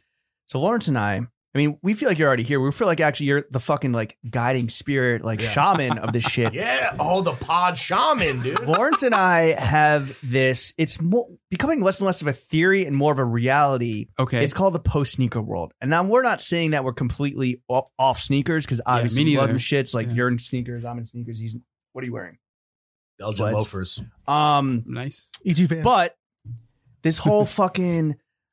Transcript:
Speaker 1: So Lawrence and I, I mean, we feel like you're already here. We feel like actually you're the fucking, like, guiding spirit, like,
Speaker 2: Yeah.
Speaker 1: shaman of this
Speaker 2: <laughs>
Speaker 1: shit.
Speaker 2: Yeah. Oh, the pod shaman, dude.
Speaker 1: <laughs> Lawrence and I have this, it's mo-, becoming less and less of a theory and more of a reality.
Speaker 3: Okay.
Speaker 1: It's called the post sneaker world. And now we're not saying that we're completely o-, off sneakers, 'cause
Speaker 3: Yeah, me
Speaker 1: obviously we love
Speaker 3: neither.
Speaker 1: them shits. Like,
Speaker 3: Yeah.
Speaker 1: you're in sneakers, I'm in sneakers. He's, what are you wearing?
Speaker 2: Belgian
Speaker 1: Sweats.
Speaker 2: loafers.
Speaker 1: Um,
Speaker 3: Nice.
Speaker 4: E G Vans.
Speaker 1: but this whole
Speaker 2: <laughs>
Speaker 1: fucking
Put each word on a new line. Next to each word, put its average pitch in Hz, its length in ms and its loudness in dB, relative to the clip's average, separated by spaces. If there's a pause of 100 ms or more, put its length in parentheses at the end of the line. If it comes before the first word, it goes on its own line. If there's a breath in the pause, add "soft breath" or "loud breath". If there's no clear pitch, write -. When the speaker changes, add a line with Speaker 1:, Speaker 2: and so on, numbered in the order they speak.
(480)
Speaker 1:
So 131 120 -4
Lawrence 214 280 0
and 135 100 2
I, 104 220 0 (320)
I 139 60 -2
mean, 147 240 0
we 202 120 0
feel 262 140 -2
like 190 100 2
you're 151 100 4
already 123 160 2
here. 135 160 0
We 135 120 0
feel 226 140 -2
like 170 140 2
actually 147 260 0
you're 143 240 2
the 135 100 -4
fucking, 143 320 -2
like, 113 240 -4 (120)
guiding 120 400 -2
spirit, 127 560 0
like, 110 180 -4
Speaker 2:
Yeah. 113 80 -4
Speaker 1:
shaman 143 480 2
of 117 140 -4
this 117 120 -2
Speaker 2:
<laughs> - 60 -2
Speaker 1:
shit. 113 240 0
Speaker 2:
Yeah. 233 440 -2
Oh, 175 240 0
the 165 100 0
pod 170 440 0
shaman, 190 680 0
dude. 139 180 -4
Speaker 1:
<laughs> 123 60 -6
Lawrence 233 360 2
and 240 140 2
I 165 440 4
have 151 640 2
this, 131 560 2
it's 160 220 0
mo-, 180 380 -2 (120)
becoming 277 320 0
less 190 180 2
and 196 60 0
less 185 160 0
of 147 60 -2
a 139 40 0
theory 185 540 0
and 139 100 -2
more 147 160 4
of 135 60 0
a 135 60 0
reality. 120 840 0 (120)
Speaker 3:
Okay. 127 260 0
Speaker 1:
It's 147 100 -2
called 190 200 2
the 170 60 -4
post - 320 -2
sneaker 120 300 -2
world. 98 380 -8
And 127 100 -4
now 170 140 2
we're 226 180 4
not 233 180 0
saying 165 300 0
that 143 140 0
we're 131 80 -2
completely 127 760 -4
o-, 127 300 -2
off 131 220 2
sneakers, 143 460 0
'cause 120 200 -2
Speaker 3:
Yeah, 127 80 2
me 123 40 2
Speaker 1:
obviously 120 260 2
we 151 120 4
love 135 120 2
Speaker 3:
neither. 113 60 -2
Speaker 1:
them 131 40 0
shits. 135 360 -2
Like, 113 140 -2
Speaker 3:
Yeah. 117 60 -4
Speaker 1:
you're 123 140 2
in 123 100 0
sneakers, 120 460 -8
I'm 120 140 -10
in 117 80 -12
sneakers. 117 340 -12
He's, 113 160 -10 (360)
what 131 100 -12
are 131 40 -8
you 120 60 -8
wearing? 95 260 -12 (800)
Speaker 2:
Belgian 101 200 -6
Speaker 1:
Sweats. 107 180 0
Speaker 2:
loafers. 101 460 -4 (260)
Speaker 1:
Um, 143 580 2
Speaker 3:
Nice. 123 420 -12 (160)
Speaker 4:
E 185 80 0
G 165 140 4
Vans. 160 180 -4
Speaker 1:
but 196 320 2 (840)
this 160 160 2
whole 208 260 4
Speaker 2:
<laughs> - 160 -2
Speaker 1:
fucking 175 540 0 (380)